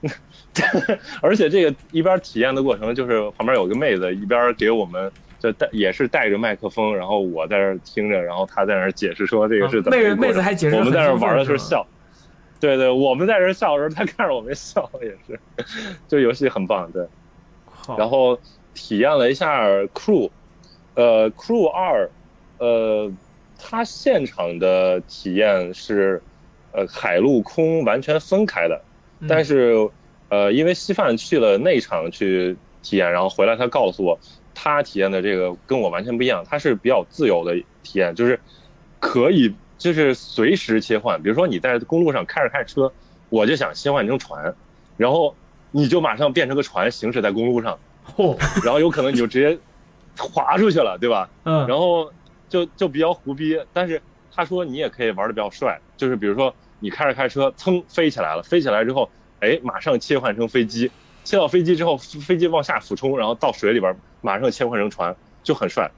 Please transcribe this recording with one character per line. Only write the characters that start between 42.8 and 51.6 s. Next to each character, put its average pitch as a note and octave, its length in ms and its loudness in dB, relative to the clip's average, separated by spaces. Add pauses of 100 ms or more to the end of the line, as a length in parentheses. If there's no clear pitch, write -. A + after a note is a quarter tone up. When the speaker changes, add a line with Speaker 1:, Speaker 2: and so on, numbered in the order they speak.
Speaker 1:
我 A2 160 2
就 C#3+ 120 2
想 F#2 180 -4
切 - 160 -4
换 C3+ 160 0
成 B2+ 140 -2
船， D2+ 340 -10 (420)
然 A#2+ 140 2
后 D3+ 240 0 (380)
你 C#3+ 160 2
就 F3 120 4
马 C3+ 140 0
上 C#3 180 0
变 C3 140 0
成 C3+ 100 -4
个 C#3+ 60 0
船 G2 300 -2
行 A2 200 -6
驶 A#2+ 80 -2
在 G2+ 120 0
公 A2+ 140 -2
路 A#2+ 140 2
上， A2 160 -6 (400)
Speaker 2:
嚯。 F3 200 2 (280)
Speaker 1:
然 A#2+ 80 4
后 C#3+ 60 4
有 E3 100 4
可 D#3 140 -2
能 C#3 100 0
你 C3+ 40 0
就 A#2+ 100 2
直 B2 140 0
接 D#3 180 4 (580)
滑 C#3+ 400 -2
出 G#3 140 4
去 D#3+ 80 2
了， G2+ 220 2
对 A#2+ 100 2
吧？ G2 180 0 (140)
Speaker 2:
嗯。 D#3 240 0